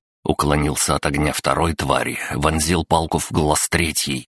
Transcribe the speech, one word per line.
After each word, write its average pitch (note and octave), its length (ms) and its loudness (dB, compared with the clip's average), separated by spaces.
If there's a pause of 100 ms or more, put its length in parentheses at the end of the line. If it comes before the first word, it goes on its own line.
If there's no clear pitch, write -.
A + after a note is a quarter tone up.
(240)
Уклонился D2 720 0
от C#2 120 -2
огня D2 260 0
второй D#2 420 0
твари, - 440 -2 (140)
вонзил D#2 520 0
палку E2 340 0
в - 120 -6
глаз D2+ 380 2
третьей, D2 600 -2